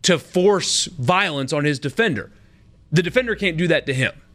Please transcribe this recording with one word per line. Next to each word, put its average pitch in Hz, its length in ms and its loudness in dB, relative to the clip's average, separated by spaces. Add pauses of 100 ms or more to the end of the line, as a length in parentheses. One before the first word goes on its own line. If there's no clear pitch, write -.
to 170 180 2
force - 640 0
violence 147 640 -2
on 147 120 0
his 147 160 0
defender. 147 500 -2 (600)
The 175 100 4
defender 233 320 -2
can't 180 220 -2
do 175 100 0
that 160 200 2
to 135 80 -2
him. 127 180 -2 (220)